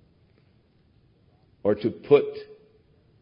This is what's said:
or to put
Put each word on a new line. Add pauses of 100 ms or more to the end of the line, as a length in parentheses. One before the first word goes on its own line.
(1600)
or
to
put (960)